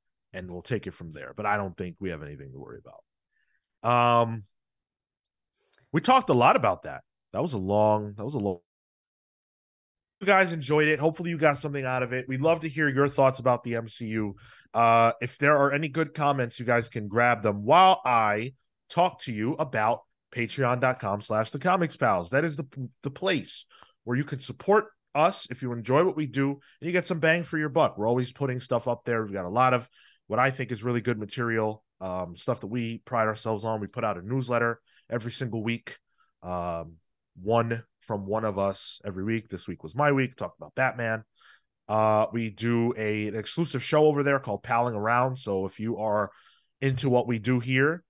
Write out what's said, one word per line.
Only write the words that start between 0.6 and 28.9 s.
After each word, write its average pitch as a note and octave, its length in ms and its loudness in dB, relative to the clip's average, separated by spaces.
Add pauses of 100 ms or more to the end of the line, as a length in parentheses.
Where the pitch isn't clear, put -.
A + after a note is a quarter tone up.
take G#2+ 260 -6
it F2 60 -10
from E2 180 -16
there. C#2 240 -16
But G#2+ 100 -8
I G#2 120 2
don't F#2+ 180 -4
think F2 240 -10
we F#2+ 120 -4
have D#2 120 -10
anything C#2 300 -16
to C2+ 40 -16
worry A#1 220 -16
about. - 1400 -2
Um, A2+ 200 -4 (1500)
we D#3+ 80 2
talked B3+ 300 4
a D3+ 40 6
lot C3 220 6
about G#2 280 2
that. C#2+ 180 -12 (320)
That G#2+ 80 -2
was E3 100 -4
a A#2+ 60 -4
long, G#2 580 2
that G2+ 80 -10
was C#3+ 120 -8
a B2+ 40 -2
long. G2 200 -2 (1600)
You F#3 60 -2
guys F#3+ 260 4
enjoyed D3+ 340 2
it. D3+ 120 2
Hopefully E3 320 -2
you E3 60 -4
got C#3+ 200 4
something C#3+ 260 -6
out B2+ 180 -2
of A#2+ 120 -4
it. B2+ 160 -6
We'd C3 100 -4
love D#3+ 220 2
to D#3+ 80 -6
hear D3 180 0
your C#3 220 2
thoughts C3+ 300 4
about A#2+ 260 0
the A#2 100 -4
M A#2 140 -6
C - 160 -12
U. A2 320 -4 (360)
Uh, A#2 460 6
if - 180 -8
there D3 200 6
are C#3 160 4
any D3+ 160 -2
good D#3 240 -2
comments, C#3+ 480 -2
you A#2 40 -6
guys A#2+ 220 2
can G#2+ 220 -8
grab A#2 340 2
them G#2 220 0
while F#3 400 6
I A2+ 480 2 (360)
talk F3 340 0
to B2 100 -8
you A2 220 -2
about A#2 480 -2 (300)
patreon B2 460 -2
dot B2+ 220 2
com G#2 180 -2
slash G#2+ 320 -2
the C#3+ 80 -8
comics F3+ 380 0
pals. F#2+ 320 0
That C#3+ 160 2
is D#3 100 -4
the, C3+ 100 -8 (380)
the C#3 80 -6
place E3+ 540 -4 (400)
where B2 100 -2
you C#3+ 80 0
can C#3+ 160 -8
support G#3 460 0 (300)
us E3 340 2
if C3 140 -10
you B2 100 -4
enjoy B2 300 2
what F#3+ 120 0
we D3+ 120 -4
do, C#3 240 0
and C#3 80 -8 (280)
you F3+ 40 -4
get F3 140 0
some F3 140 -4
bang E3 240 2
for E3+ 140 -6
your D3+ 100 0
buck. C#3+ 300 2
We're G#2 100 0
always B2 240 0
putting B2+ 280 -4
stuff A#2+ 280 -2
up A#2+ 180 -4